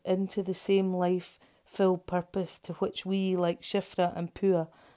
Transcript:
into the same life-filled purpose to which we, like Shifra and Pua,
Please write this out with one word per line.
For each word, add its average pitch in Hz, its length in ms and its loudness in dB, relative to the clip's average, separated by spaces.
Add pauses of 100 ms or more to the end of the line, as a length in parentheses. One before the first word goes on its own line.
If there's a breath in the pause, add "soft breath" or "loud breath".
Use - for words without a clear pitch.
into 190 380 -2
the 185 100 -4
same 190 400 2
life-filled 180 1160 -2
purpose 180 520 -4
to - 140 -10
which - 320 -4
we, 190 300 0
like 175 260 0
Shifra 185 560 -2
and 170 160 -6
Pua, 175 340 2 (300 soft breath)